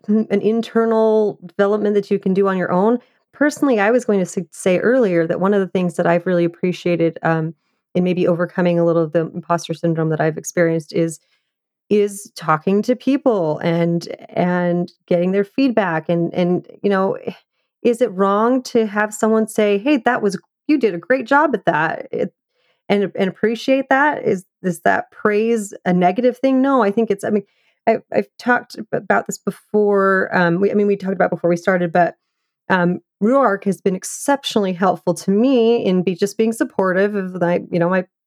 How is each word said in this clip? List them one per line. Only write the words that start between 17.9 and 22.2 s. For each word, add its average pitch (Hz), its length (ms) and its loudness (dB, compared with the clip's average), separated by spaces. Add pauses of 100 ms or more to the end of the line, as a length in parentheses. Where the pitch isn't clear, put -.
it 247 120 2
wrong 208 520 2
to 220 220 0
have 214 260 -4
someone 220 340 0
say, 208 300 0
"Hey, 254 220 0
that 240 240 -2
was, 196 180 -2 (280)
you 294 100 2
did 220 160 0
a 175 40 -8
great 254 280 -2
job 285 280 2
at 202 120 -6
that," 160 460 -2
it, - 200 -4 (560)